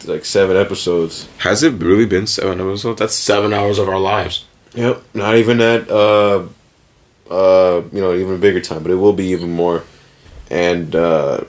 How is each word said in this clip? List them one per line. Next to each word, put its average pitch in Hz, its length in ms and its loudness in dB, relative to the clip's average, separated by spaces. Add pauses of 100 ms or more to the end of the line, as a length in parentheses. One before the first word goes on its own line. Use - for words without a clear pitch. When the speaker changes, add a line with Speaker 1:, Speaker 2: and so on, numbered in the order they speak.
Speaker 1:
like, 80 180 -8
seven 95 320 0
episodes. 90 720 -2 (120)
Speaker 2:
Has 107 240 0
it 160 80 4 (100)
really 98 240 4
been 95 220 -2
seven 92 340 -4
episodes? 104 380 -6
That's 113 160 0
seven 104 380 0
hours 101 260 0
of 95 100 0
our 95 100 -2
lives. 95 460 -2 (300)
Speaker 1:
Yep. 120 260 -2 (140)
Not 107 220 0
even 117 200 4
that, 117 320 2
uh, 104 560 2 (880)
uh, 92 480 4 (100)
you 98 100 -6
know, 92 120 0
even 92 260 -2
bigger 92 220 2
time, 80 220 -8
but 85 80 -2
it 92 40 2
will 101 180 4
be 95 160 -2
even 87 220 -4
more. 85 320 -2 (680)
And, 87 460 -2
uh, 78 540 0